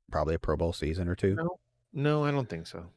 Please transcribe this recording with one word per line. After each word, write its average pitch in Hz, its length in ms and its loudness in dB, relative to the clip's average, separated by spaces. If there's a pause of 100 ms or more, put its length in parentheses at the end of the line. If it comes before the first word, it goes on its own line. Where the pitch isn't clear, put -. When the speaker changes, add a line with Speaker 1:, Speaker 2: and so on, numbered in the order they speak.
(120)
Speaker 1:
probably 78 240 2
a 82 40 0
Pro 76 180 0
Bowl 82 160 2
season 85 340 -2
or 90 80 0
two? 95 180 2
Speaker 2:
No. 165 260 -2 (320)
No, 147 320 2
I 143 60 2
don't 139 180 0
think 82 200 -8
so. 85 180 -12 (120)